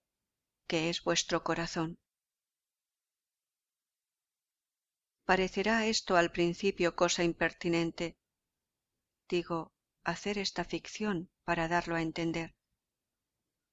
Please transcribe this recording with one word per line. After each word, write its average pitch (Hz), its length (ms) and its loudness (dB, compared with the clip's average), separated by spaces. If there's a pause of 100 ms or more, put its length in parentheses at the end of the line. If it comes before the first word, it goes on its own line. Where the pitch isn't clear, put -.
(680)
que 165 220 0
es - 140 -4
vuestro 170 400 0
corazón. 165 540 -2 (3250)
Parecerá 196 640 2
esto 196 300 2
al 170 140 6
principio 175 640 0
cosa 175 260 2
impertinente, 170 920 -2 (1120)
digo, 170 420 -2 (320)
hacer 202 340 -4
esta 190 280 -4
ficción 185 640 -4 (160)
para 170 240 0
darlo 170 260 0
a 165 60 0
entender. 165 540 -4 (1160)